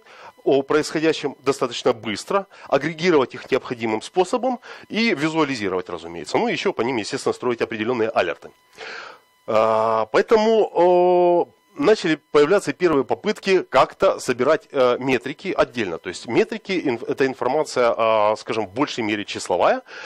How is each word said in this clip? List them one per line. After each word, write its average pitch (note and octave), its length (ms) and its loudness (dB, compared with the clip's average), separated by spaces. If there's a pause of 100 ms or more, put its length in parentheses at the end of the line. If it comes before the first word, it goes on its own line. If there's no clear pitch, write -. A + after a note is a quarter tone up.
(440)
о C#3 180 4
происходящем D3+ 800 -2
достаточно B2 540 -2
быстро, A2+ 540 -6 (200)
агрегировать D#3 680 0
их - 140 -14
необходимым A2+ 520 -2
способом A#3 580 -2 (300)
и A3 260 0
визуализировать, C3+ 760 -2
разумеется. E2+ 480 -6
Ну A3+ 120 0
и - 20 -2
еще F3+ 220 -2
по - 80 -4
ним, B2 160 -2
естественно, A2+ 340 -4
строить A#2+ 300 -4
определенные A2 480 -2
алерты. E2 420 -4 (920)
А, A2 680 2
поэтому, G#3+ 600 4
о, F3+ 760 4 (320)
начали E3 400 2 (120)
появляться D3+ 420 4
первые D#3 300 2
попытки F#3+ 580 0
как-то - 580 2
собирать, C3 520 0
э, B2 260 2
метрики C3+ 580 -4
отдельно. A#2+ 440 -2
То F#2+ 100 -12
есть - 160 -12
метрики — G3+ 460 -2
инф-, B2+ 360 -4
это C#3 200 -2
информация, B2+ 680 -2
а, A2 400 2
скажем, A2 300 -6
в F#2 80 -14
большей C3 300 -4
мере G#2 220 -2
числовая A#2+ 580 -2 (220)